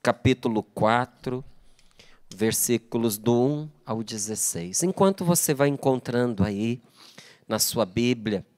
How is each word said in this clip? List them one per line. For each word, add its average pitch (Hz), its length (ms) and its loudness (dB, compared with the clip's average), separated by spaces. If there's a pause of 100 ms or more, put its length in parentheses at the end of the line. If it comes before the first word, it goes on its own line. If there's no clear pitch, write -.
capítulo 120 600 0
quatro, 123 800 -2 (880)
versículos 113 880 -2
do 120 160 2
um 147 340 0 (160)
ao 113 200 -6
dezesseis. 104 800 -6
Enquanto 190 400 2
você 170 280 2
vai 139 140 2
encontrando 123 800 0
aí 107 360 -2 (680)
na 110 100 -2
sua - 260 0
Bíblia 107 640 -2 (120)